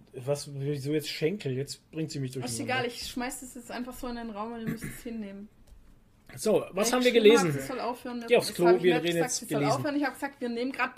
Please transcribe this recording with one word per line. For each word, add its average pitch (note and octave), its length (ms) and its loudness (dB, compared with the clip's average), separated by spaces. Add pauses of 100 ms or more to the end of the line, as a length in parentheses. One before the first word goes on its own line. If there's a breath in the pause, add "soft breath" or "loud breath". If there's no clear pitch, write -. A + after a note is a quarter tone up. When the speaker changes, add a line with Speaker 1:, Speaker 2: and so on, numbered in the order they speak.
(120)
Speaker 1:
was, C#3 420 -4
wieso C#3 380 -4
jetzt D3+ 160 0
Schenkel? D#3+ 440 -2
Jetzt - 380 -8
bringt D#3 200 -6
sie C#3+ 100 -6
mich B2+ 100 -4
Speaker 2:
Ist C3 60 -10
Speaker 1:
durcheinander. B2 380 -4
Speaker 2:
egal, B3+ 120 -2
ich - 200 -8
schmeiß B3 340 -6
das B3+ 140 -16
jetzt A#3+ 160 -14
einfach A#3+ 240 -8
so B3+ 140 -10
in A#3+ 80 -8
den A#3 140 -8
Raum A3 220 -8
und A#3 80 -10
ihr A3 80 -6
müsst A3 160 -8
es - 180 -12
hinnehmen. G#3 460 -10 (880)
Speaker 1:
So, F#3 360 2
was G#3+ 200 0
Speaker 2:
Weil B3+ 60 2
Speaker 1:
haben B3 60 2
wir A#3+ 80 6
Speaker 2:
geschrieben A3+ 120 6
Speaker 1:
gelesen? G#3 300 10
Speaker 2:
hab, - 60 -2
sie - 60 -6
soll B3 140 -6
aufhören, A#3+ 480 -6
Speaker 1:
Geh A#3+ 80 8
aufs - 120 4
Speaker 2:
das G#3+ 80 -8
Speaker 1:
Klo, F3 120 6
Speaker 2:
hab F3+ 80 8
ich F3 60 0
Speaker 1:
wir F3 120 6
Speaker 2:
nicht D#3 100 2
Speaker 1:
reden F3 120 2
Speaker 2:
gesagt, D#3 140 0
Speaker 1:
jetzt - 80 -4
Speaker 2:
sie A#3+ 80 -10
soll D#3 140 0
Speaker 1:
gelesen. - 180 2
Speaker 2:
aufhören. C#4+ 180 -2
Ich D4 80 0
hab C4 100 -2
gesagt, C#4 260 -8
wir A#3+ 80 -4
nehmen A#3+ 240 -4
grad B3 260 -4